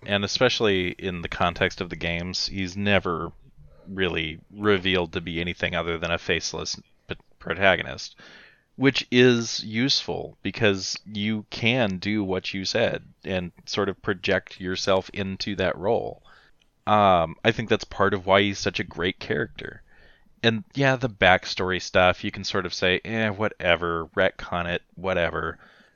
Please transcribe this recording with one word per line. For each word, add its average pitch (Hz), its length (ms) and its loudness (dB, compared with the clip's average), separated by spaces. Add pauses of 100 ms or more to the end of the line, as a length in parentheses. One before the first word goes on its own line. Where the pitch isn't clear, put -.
And 101 200 0
especially 98 640 2
in 90 320 -6
the - 80 -6
context 87 500 0
of 90 100 -6
the 87 60 -10
games, 85 520 -4
he's 92 280 -6
never 92 560 0 (560)
really 82 520 -2 (140)
revealed 95 600 2
to 90 80 -4
be 82 180 -6
anything 87 340 -4
other 85 240 -2
than 82 140 -4
a 85 60 0
faceless - 600 -4 (300)
p-, - 80 -8 (240)
protagonist, 87 760 0 (600)
which 131 340 2
is 123 540 4
useful - 800 -2
because 98 640 0
you 104 440 -4
can 113 480 0
do 101 280 -2
what 92 280 -4
you 95 120 -6
said - 380 0 (200)
and 90 300 -4 (120)
sort 101 220 -2
of 95 140 -4
project 95 580 -2
yourself 95 540 0
into 95 420 -6
that 92 220 0
role. - 440 -2 (680)
Um, 92 560 6
I 117 80 4
think 110 180 -2
that's 110 140 2
part 98 320 0
of 92 100 -4
why 98 160 6
he's 101 160 0
such - 220 -2
a 107 40 -2
great 92 360 -4
character. - 640 -6 (580)
And 113 220 2 (100)
yeah, 135 220 2
the 127 140 -2
backstory 92 720 2
stuff, 90 440 4
you 101 80 -4
can 95 120 -10
sort 92 220 -2
of 87 80 -8
say, 92 320 2
"Eh, 110 240 -2
whatever, 87 760 0 (100)
retcon 92 480 0
it, 87 160 -2 (140)
whatever." 82 640 -2 (360)